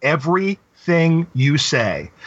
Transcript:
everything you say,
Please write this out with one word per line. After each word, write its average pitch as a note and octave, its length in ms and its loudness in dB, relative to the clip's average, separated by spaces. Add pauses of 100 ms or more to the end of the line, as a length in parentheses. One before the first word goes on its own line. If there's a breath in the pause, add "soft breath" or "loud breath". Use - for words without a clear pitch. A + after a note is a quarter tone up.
everything E3+ 1300 0
you C#3 240 2
say, G#2 520 -2 (160 loud breath)